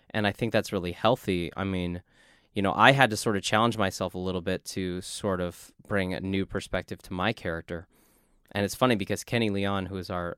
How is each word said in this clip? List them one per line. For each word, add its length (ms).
and 180
I 40
think 200
that's 220
really 180
healthy. 640
I 80
mean, 380
you 80
know, 140
I 160
had 200
to 60
sort 200
of 60
challenge 340
myself 360
a 60
little 220
bit 240
to 360
sort 400
of 300
bring 260
a 60
new 260
perspective 580
to 100
my 200
character. 540
And 80
it's 120
funny 200
because 280
Kenny 260
Leon, 380
who 100
is 140
our, 260